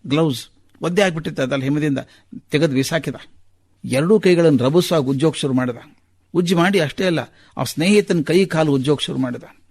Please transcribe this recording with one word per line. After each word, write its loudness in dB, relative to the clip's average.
ಗ್ಲೌಸ್ 0
ಒದ್ದೆ -2
ಆಗ್ಬಿಟ್ಟಿತ್ತು -4
ಅದಲ್ಲ -4
ಹಿಮದಿಂದ, -2
ತೆಗೆದು 0
ಬಿಸಾಕಿದ. -4
ಎರಡೂ 2
ಕೈಗಳನ್ನು 4
ರಭಸವಾಗಿ 2
ಉಜ್ಜೋಕ್ 0
ಶುರು -4
ಮಾಡಿದ. -2
ಉಜ್ಜಿ 2
ಮಾಡಿ 4
ಅಷ್ಟೇ -2
ಅಲ್ಲ, 0
ಆ -2
ಸ್ನೇಹಿತನ 2
ಕೈ 2
ಕಾಲು 0
ಉಜ್ಜೋಕ್ 0
ಶುರು -6
ಮಾಡಿದ. -4